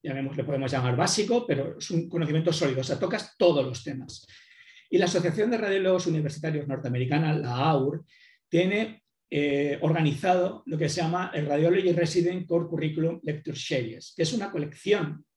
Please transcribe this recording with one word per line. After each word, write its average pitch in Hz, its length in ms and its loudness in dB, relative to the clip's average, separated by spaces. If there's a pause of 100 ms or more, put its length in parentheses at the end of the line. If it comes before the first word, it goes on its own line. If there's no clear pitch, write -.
Llamémosle, 135 420 -4
podemos 135 260 -2
llamar 127 260 2
básico, 214 500 2
pero 139 320 -2
es - 120 -10
un 165 180 0
conocimiento 160 440 0
sólido, 135 300 0
o - 20 -4
sea, 143 140 -2
tocas 190 400 -4
todos 147 260 6
los 127 180 -6
temas. 135 420 -10 (680)
Y - 80 4
la 180 80 4
Asociación 180 440 0
de 233 60 2
Radiólogos 190 500 0
Universitarios 151 640 -2
Norteamericana, 131 680 0
la 120 220 -2
aur, 143 480 2 (440)
tiene, 202 540 0 (260)
eh, 143 520 0
organizado 165 840 2
lo 156 120 -4
que 151 100 0
se 175 120 -2
llama 175 340 -2
el 151 120 -2
Radiology 170 440 4
Resident 175 560 0
Core 170 220 0
Curriculum 160 560 -2
Lecture 147 340 -6
Series, 117 580 -6
que 165 60 0
es 160 100 0
una 202 200 -4
colección 160 720 -2 (120)